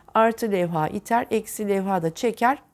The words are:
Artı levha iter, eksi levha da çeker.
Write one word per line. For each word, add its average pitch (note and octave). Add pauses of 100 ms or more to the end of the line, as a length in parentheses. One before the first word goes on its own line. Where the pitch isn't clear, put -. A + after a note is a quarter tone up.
(140)
Artı A3+
levha E3+
iter, A#3
eksi G#3+
levha G3
da E3
çeker. B3 (120)